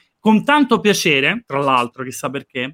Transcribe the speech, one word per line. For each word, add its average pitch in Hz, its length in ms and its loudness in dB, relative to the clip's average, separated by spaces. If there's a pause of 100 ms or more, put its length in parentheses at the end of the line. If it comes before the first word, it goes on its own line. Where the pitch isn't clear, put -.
(200)
con 214 240 2
tanto 285 340 2
piacere, 180 640 0
tra 139 140 -6
l'altro, 131 460 -2
chissà 131 260 -10
perché, 131 440 -10